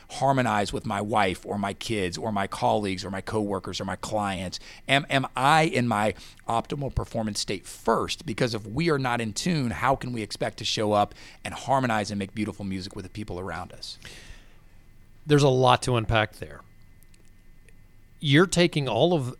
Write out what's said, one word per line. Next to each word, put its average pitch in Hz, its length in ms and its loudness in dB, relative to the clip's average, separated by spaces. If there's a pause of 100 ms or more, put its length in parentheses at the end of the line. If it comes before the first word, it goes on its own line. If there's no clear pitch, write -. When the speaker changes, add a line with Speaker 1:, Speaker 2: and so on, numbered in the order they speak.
(120)
Speaker 1:
harmonize 123 600 2
with - 140 -6
my 104 160 -2
wife 104 440 0
or 101 120 -4
my 101 160 -2
kids 95 440 -4
or 113 140 -6
my 98 160 -2
colleagues 104 560 0
or 95 80 -8
my 98 100 -6
coworkers 101 600 -4
or 104 40 -6
my 104 120 -4
clients? 95 640 -4 (260)
Am, 139 220 2
am 135 260 0
I 147 280 4
in 123 260 0
my 104 240 2 (340)
optimal 120 480 -4
performance 110 460 -4
state 98 260 -6
first? - 580 -2
Because 113 300 -2
if 107 100 -8
we 135 240 -2
are 143 100 2
not 120 200 -2
in 110 140 -4
tune, 147 380 0
how 127 260 2
can 123 160 -8
we 117 80 -4
expect 107 380 -6
to 110 60 -8
show 107 280 0
up 104 200 2 (300)
and 101 100 -8
harmonize 117 580 0
and 101 60 -4
make 98 160 -6
beautiful 104 300 -4
music 95 320 -6
with - 80 -10
the 92 80 -14
people 104 300 -8
around 90 320 -8
us? - 240 -14 (1300)
Speaker 2:
There's 147 180 6
a 143 60 8
lot 127 340 6
to 127 120 2
unpack 110 440 2
there. - 220 -14 (1600)
You're 156 280 6
taking 160 420 2
all 131 240 4
of 127 260 0